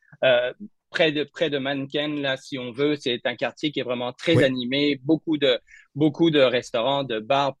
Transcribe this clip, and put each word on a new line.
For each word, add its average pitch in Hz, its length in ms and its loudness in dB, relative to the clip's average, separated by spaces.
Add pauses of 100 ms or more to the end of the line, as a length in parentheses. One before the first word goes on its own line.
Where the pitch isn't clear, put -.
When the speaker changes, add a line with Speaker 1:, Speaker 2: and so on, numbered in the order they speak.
(260)
Speaker 1:
euh, 123 260 4 (380)
près 160 240 2
de, 147 100 -2
près 160 260 -4
de 139 80 -4
Manneken, 143 640 -4
là, 135 140 -2
si 131 240 -12
on 123 140 -10
veut, 143 260 0
c'est 120 260 -4
un 123 100 -2
quartier 139 360 -4
qui 139 80 -4
est 123 40 -4
vraiment 123 280 -4
très 165 240 0
Speaker 2:
Oui. 160 80 6
Speaker 1:
animé, 135 600 0
beaucoup 156 340 0
de, 139 200 2 (380)
beaucoup 151 360 2
de 147 100 4
restaurants, 127 640 0
de 120 160 -4
bars 135 420 0